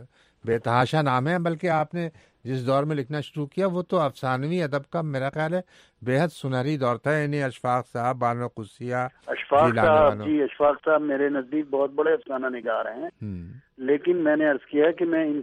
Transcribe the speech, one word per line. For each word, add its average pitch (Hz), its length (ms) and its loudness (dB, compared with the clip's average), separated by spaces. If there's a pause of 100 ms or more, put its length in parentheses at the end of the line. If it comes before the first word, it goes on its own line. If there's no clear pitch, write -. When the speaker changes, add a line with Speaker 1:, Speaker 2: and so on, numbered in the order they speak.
(440)
Speaker 1:
بے 117 140 0
تحاشا 127 440 2
نام 131 260 0
ہے، 180 100 0
بلکہ 170 320 -2
آپ 156 240 -2
نے 170 140 -4 (360)
جس 123 220 -6
دور 135 180 2
میں 151 120 -2
لکھنا 143 240 -4
شروع 147 260 -8
کیا 185 200 -2
وہ 180 160 -2
تو 180 180 0
افسانوی 139 600 -2
ادب 139 280 -4
کا 170 120 -4
میرا 139 280 -4
خیال 156 240 -4
ہے 185 60 -2 (420)
بے 127 180 0
حد 170 80 2
سنہری 135 500 -4
دور 120 180 0
تھا، 139 160 -2
یعنی 147 300 -2
اشفاق 123 460 -2
صاحب، 123 280 -2
بانو 120 320 -2
قدسیہ، 123 460 -10 (320)
Speaker 2:
اشفاق 143 400 4
Speaker 1:
جیلانی 117 220 4
Speaker 2:
صاحب، 156 200 8
Speaker 1:
بانو۔ 107 160 0
Speaker 2:
جی، 151 180 2
اشفاق 143 420 2
صاحب 156 180 4
میرے 143 260 0
نزدیک 143 420 -2
بہت 139 200 0
بڑے 151 220 2
افسانہ 135 340 -2
نگار 113 400 -4
ہیں، 120 220 -8 (140)
Speaker 1:
ہوں۔ 92 300 -10 (240)
Speaker 2:
لیکن 147 400 0
میں 151 200 2
نے 151 140 2
عرض 131 160 -2
کیا 147 240 2
کہ 170 140 -2
میں 160 200 0
ان 147 180 -2